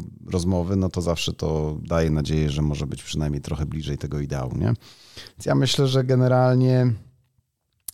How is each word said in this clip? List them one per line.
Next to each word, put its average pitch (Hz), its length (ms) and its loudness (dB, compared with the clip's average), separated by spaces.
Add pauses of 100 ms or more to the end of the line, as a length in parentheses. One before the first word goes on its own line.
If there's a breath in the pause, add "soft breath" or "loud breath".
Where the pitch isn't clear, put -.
(260)
rozmowy, 90 500 0
no 92 120 2
to 87 140 -4
zawsze 85 300 -2
to 78 500 -2
daje 82 280 2
nadzieję, 78 400 0
że 73 120 -2
może 73 240 -2
być 69 160 -8
przynajmniej 73 400 -4
trochę 76 240 -4
bliżej 73 320 -6
tego 71 220 -6
ideału, 69 360 -4
nie? 95 100 0 (720 loud breath)
Więc - 100 -10
ja 143 80 2
myślę, 139 340 2
że 131 160 2
generalnie 127 880 4 (1000)